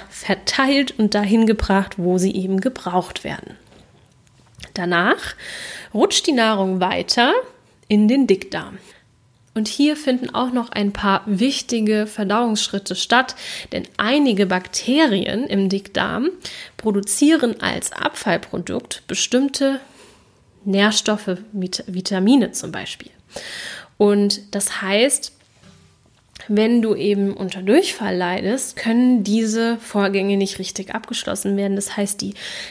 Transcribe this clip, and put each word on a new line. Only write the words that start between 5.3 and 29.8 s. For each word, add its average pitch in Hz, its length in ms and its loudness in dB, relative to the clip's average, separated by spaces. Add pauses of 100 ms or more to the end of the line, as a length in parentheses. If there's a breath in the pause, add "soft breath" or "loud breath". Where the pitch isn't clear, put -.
rutscht 262 320 2
die 330 60 2
Nahrung 202 480 2
weiter 185 520 2 (560)
in 214 200 6
den 262 180 4
Dickdarm. 190 520 0 (760)
Und 220 140 -2
hier 294 300 2
finden 254 360 -2
auch 247 200 -2
noch 240 180 -2
ein 202 220 0
paar 196 340 0
wichtige 214 800 0
Verdauungsschritte 214 880 -2
statt, 254 400 0 (380 loud breath)
denn - 100 -4 (140)
einige 220 500 2
Bakterien 220 1040 0
im 196 200 2
Dickdarm 196 640 -2 (460 loud breath)
produzieren 226 840 2
als - 300 -4
Abfallprodukt - 1200 -6
bestimmte 269 720 0 (840 loud breath)
Nährstoffe, 202 720 0 (140)
Vit-, 185 360 -6
Vitamine 196 640 2
zum - 180 -8
Beispiel. - 400 -12 (880 loud breath)
Und 202 560 2
das - 280 -4
heißt, 208 500 0 (1160 soft breath)
wenn 220 320 4
du 220 140 2
eben 202 400 0
unter 190 260 -8
Durchfall 214 560 2
leidest, 185 580 -2
können 240 480 4
diese 226 540 0
Vorgänge 196 600 0